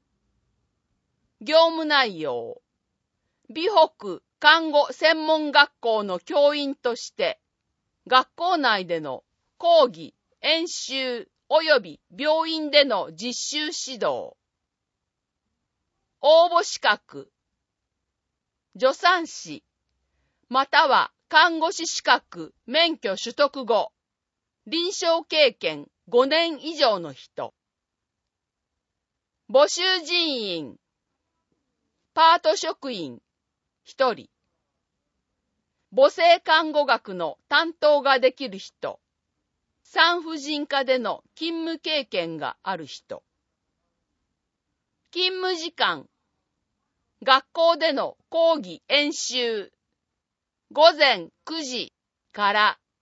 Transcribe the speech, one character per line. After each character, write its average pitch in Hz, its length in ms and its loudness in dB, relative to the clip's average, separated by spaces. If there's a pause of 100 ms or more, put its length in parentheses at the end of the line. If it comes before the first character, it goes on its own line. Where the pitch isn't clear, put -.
(1400)
業 320 280 4
務 320 160 -6
内 254 340 0
容、 120 420 -8 (880)
美 311 180 -4
北 320 540 0 (180)
看 320 300 4
護 294 220 2
専 320 340 0
門 311 260 0
学 294 280 2
校 220 240 -2
の 185 160 -6
教 294 340 0
員 285 220 -6
と 240 200 -4
し - 180 -16
て、 - 260 -4 (680)
学 254 300 2
校 349 220 -2
内 220 280 0
で 165 140 -4
の 139 240 -12 (340)
講 330 300 6
義、 165 260 -10 (280)
演 320 260 -2
習、 254 600 -8 (220)
及 302 300 2
び 175 200 -18 (160)
病 311 340 -2
院 311 200 -6
で 285 140 6
の 190 280 -4
実 214 220 -10
習 - 240 -8
指 302 360 -8
導。 135 420 -6 (1900)
応 330 280 6
募 339 140 2
資 - 160 -8
格、 208 520 -4 (1500)
助 262 140 2
産 349 320 0
師、 - 380 -16 (840)
ま 262 200 -2
た 302 200 4
は 202 240 2 (160)
看 330 320 4
護 330 120 -2
師 330 160 -10
資 - 160 -8
格、 175 500 -2 (140)
免 320 300 0
許 196 180 -4
取 - 180 -12
得 277 320 -2
後、 202 260 0 (760)
臨 339 200 -4
床 330 360 -2
経 294 300 2
験 151 340 -8 (200)
五 247 200 2
年 320 360 -2
以 320 120 -10
上 233 240 2
の 151 140 -12
人。 - 400 -14 (1900)
募 269 200 4
集 349 140 -6 (220)
人 277 540 -4
員、 139 220 -12 (1400)
パ 330 220 6
ー - 40 -2
ト 320 140 2
職 311 360 -8
員、 147 300 -10 (640)
一 254 280 -2
人。 147 180 -12 (1700)
母 262 140 6
性 339 300 4
看 320 320 0
護 294 140 0
学 226 280 -2
の 165 240 -6 (100)
担 320 260 0
当 294 280 2
が 262 180 2
で 254 140 2
き 262 160 -10
る 190 80 -14
人。 - 420 -14 (840)
産 339 400 0
婦 320 160 -10
人 294 260 -8
科 277 180 -2
で 262 140 0
の 208 260 -6 (120)
勤 330 240 -8
務 330 180 -8
経 302 280 -6
験 165 320 -8
が 139 260 -10
あ 190 120 -8
る 156 120 -14
人。 - 340 -18 (1900)
勤 370 300 -4
務 370 140 -2
時 330 160 -10
間、 180 380 -4 (1120)
学 269 300 2
校 339 260 2
で 320 160 0
の 196 240 -6 (120)
講 330 280 2
義 180 300 -14
演 294 260 0
習。 233 580 -6 (1000)
午 320 220 6
前 254 360 0 (160)
九 320 160 -10
時 247 320 -10 (380)
か 208 200 -2
ら 208 280 2 (220)